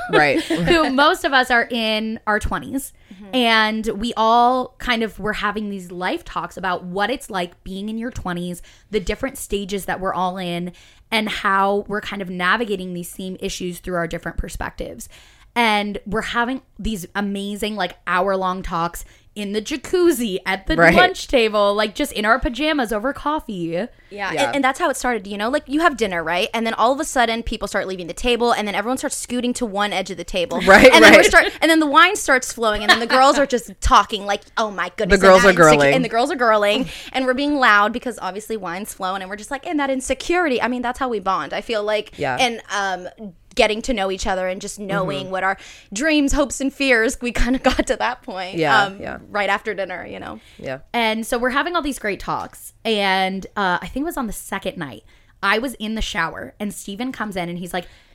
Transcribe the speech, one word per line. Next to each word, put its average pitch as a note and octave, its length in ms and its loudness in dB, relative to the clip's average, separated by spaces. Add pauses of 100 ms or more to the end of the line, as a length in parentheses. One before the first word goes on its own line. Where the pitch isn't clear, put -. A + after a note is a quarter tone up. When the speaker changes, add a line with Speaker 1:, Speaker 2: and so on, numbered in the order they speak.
Speaker 1:
<laughs> - 80 -8
Speaker 2:
Right. B3+ 320 4
Speaker 1:
Who D#4 480 2
most D4 320 2
of D#4 80 0
us B3+ 180 4
are A#3+ 220 2
in A3 560 -4
our G#3+ 120 2
twenties. - 520 -6 (220)
Speaker 3:
Mm-hmm. G3 220 -10
Speaker 1:
And A3 600 2
we A#3 220 -6
all A#3+ 600 4
kind A#3 220 -2
of G#3+ 160 -6
were G#3 160 -4
having G#3 360 -4
these F#3 220 -10
life F#3 340 -4
talks F3 320 -10
about F3+ 260 -4
what G3 260 -4
it's - 200 -6
like F3+ 340 -8
being F#3+ 240 -10
in A3 100 -8
your A#3 140 -8
twenties, F3 500 -8 (300)
the G#3 80 0
different G#3+ 380 -6
stages G3+ 480 -6
that F3+ 160 -6
we're F#3+ 120 -2
all F#3 240 -2
in, F3 360 -6 (360)
and G#3+ 200 0
how G3+ 580 0
we're G3+ 140 -4
kind G3+ 200 -8
of F3+ 80 -8
navigating F#3 640 -2
these F3 160 -8
same F#3 300 -10
issues F3+ 400 -6
through F3+ 160 -8
our E3+ 120 -2
different E3 300 -8
perspectives. - 680 -8 (480)
And G#3 500 0
we're G#3 160 -4
having A#3+ 400 -4 (160)
these G3 380 -6
amazing, G3+ 600 -6
like, F3+ 300 -6
hour-long F#3 560 0
talks E3+ 420 -4 (320)
in G3+ 180 -8
the G#3+ 80 -2
jacuzzi, B3+ 840 0
at G3 220 -4
the - 80 0
Speaker 2:
Right. E3 180 4
Speaker 1:
lunch F#4 340 2
table, G#3 460 2
like, G#3+ 220 -2
just D4 160 -4
in G#3 120 -6
our A3+ 160 4
pajamas C4+ 540 -2
over A3 200 -4
coffee. D4 400 -6
Speaker 3:
Yeah, F3 340 -4 (240)
Speaker 2:
Yeah. G3 180 -8 (160)
Speaker 3:
And, - 120 -2
and C4+ 60 0
that's C4+ 160 0
how E4+ 120 0
it C4 40 -2
started, A#3 300 -4
you G3+ 120 -8
know? G#3+ 120 -2
Like, D4 160 -2
you C#4+ 160 -2
have - 160 2
dinner, F#3 260 -2
right? F3 300 0
And A3+ 140 -2
then A3+ 80 -2
all A3+ 180 2
of C#4 60 -4
a - 40 -2
sudden, A3+ 380 0
people G#3+ 260 -6
start F#3+ 200 -4
leaving F#3 180 -8
the E3+ 80 -8
table, A#3+ 400 0
and G#3+ 140 -2
then G3 80 -4
everyone A3+ 240 -2
starts - 180 -6
scooting B3 380 -4
to B3 100 -6
one G3+ 260 -2
edge F#3 200 -4
of F3 60 -12
the E3+ 60 -10
table. F3 380 -2
Speaker 2:
Right, G3 320 10
Speaker 3:
And D#4+ 100 10
then D#4 100 12
we - 40 12
Speaker 2:
right. - 80 8
Speaker 3:
start, F4+ 260 6 (100)
and D#4 80 4
then D#4+ 100 6
the D#4 80 2
wine E4 280 6
starts C4 380 0
flowing, G#3+ 300 -2
and G#3 80 4
then A3+ 80 6
the A#3 80 -4
girls C4 320 6
are C4+ 80 4
just A3+ 240 -2 (100)
talking, G#3 460 4
like, G3+ 160 -2 (120)
"Oh A3 160 0
my F3+ 260 -6
goodness, G3+ 220 4
Speaker 2:
The F#3+ 60 4
girls F#3+ 180 10
Speaker 3:
and F#3 160 6
Speaker 2:
are E3+ 40 10
Speaker 3:
I'm D#3 80 10
sick," D3+ 80 6
Speaker 2:
girling. C#3 160 6
Speaker 3:
and B2+ 100 2
the A3 40 -4
girls A#3+ 220 0
are E4 60 -4
girling, A3 500 2 (240)
and C4 140 -2
we're B3+ 80 2
being C#4+ 240 0
loud G#3+ 340 4
because A#3 300 -8
obviously G3 340 -8
wine's F#3+ 380 -8
flowing, F#3+ 300 -6
and F#3 80 -12
we're G#3 60 -10
just G#3+ 140 -14
like, C4+ 140 -10
and E4+ 140 -2
that C#4 100 -2
insecurity. C4+ 720 -2
I - 60 0
mean, B3 160 -4
that's A#3+ 160 -6
how C4 100 -2
we A3 100 -4
bond, F3+ 340 -4
I G3+ 80 -6
feel G#3+ 220 -4
like. G#3+ 360 -4
Speaker 2:
Yeah. C3+ 200 -2
Speaker 3:
And, A#3 220 0 (100)
um, F#3+ 600 -6 (240)
getting G#3+ 260 2
to C4 120 -2
know G3 160 -2
each F#3+ 160 -6
other F#3 220 -2
and F#3+ 140 -6
just G3+ 180 -12
knowing F#3+ 440 -4
Speaker 2:
Mm-hmm. F#3 80 -10
Speaker 3:
what F#3 120 -4
our F#3+ 140 0 (340)
dreams, C#4+ 400 2
hopes, C#4 300 0
and C4+ 120 -2
fears, B3 460 2
we A#3+ 140 -4
kinda B3 260 2
<laughs> C4 120 2
got - 160 -2
to - 100 -2
that A#3 240 -4
point, F#3 360 -8
Speaker 2:
Yeah, D#3 260 4
Speaker 3:
um, G3 180 -6
Speaker 2:
yeah. - 160 -10 (140)
Speaker 3:
right G3 180 -2
after G#3 240 -2
dinner, F3+ 320 -8
you F#3+ 120 -12
know? A3 220 -12 (180)
Speaker 2:
Yeah. C3+ 220 -10 (140)
Speaker 1:
And A3+ 340 -2
so B3+ 100 -2
we're A#3+ 120 0
having D4+ 260 -2
all E4 60 0
these C4+ 180 -4
great - 220 -6
talks. - 500 -8 (140)
And, F#3+ 600 0 (120)
uh, F3+ 240 0
I F3 60 -14
think C4 160 -6
it - 20 -4
was E4+ 100 -6
on B3+ 120 -6
the F#3+ 60 -8
second - 440 -8
night, C#3 260 -12 (400)
I G#3 160 2
was B3 140 -6
in A3 220 -8
the A3 60 -4
shower E3 560 -6
and G#3 160 -6
Steven A3+ 380 -8
comes G#3+ 240 -8
in F3 140 -4
and F3 80 -8
he's F3 160 -10
like, F3+ 140 -4 (280)